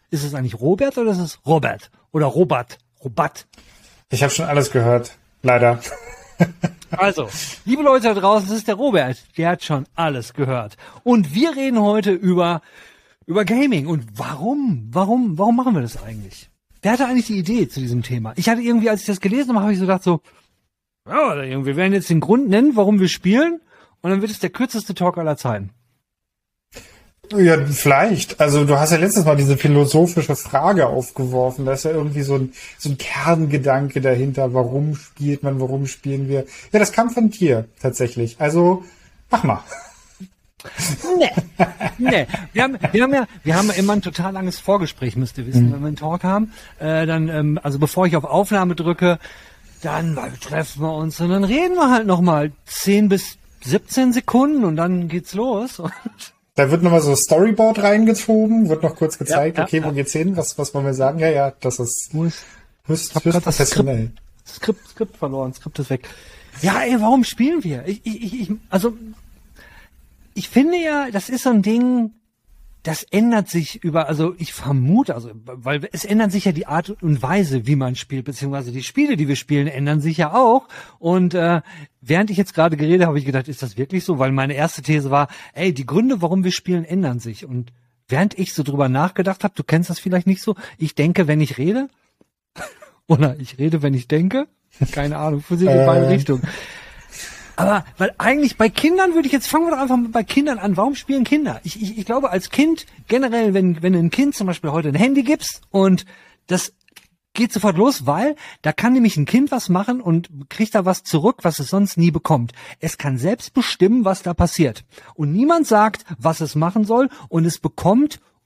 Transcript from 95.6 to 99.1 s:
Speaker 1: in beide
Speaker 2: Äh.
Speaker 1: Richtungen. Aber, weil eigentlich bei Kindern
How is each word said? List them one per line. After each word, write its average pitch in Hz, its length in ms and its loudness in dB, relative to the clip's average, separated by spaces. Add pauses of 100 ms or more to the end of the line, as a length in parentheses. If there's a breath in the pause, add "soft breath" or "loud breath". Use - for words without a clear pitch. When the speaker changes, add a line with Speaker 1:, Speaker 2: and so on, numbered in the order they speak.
Speaker 1:
in 135 60 6
beide 131 200 4
Speaker 2:
Äh. - 40 2
Speaker 1:
Richtungen. 135 320 0 (1160 loud breath)
Aber, 190 280 0 (100)
weil 190 220 -2
eigentlich 277 400 2
bei 220 100 4
Kindern 359 460 2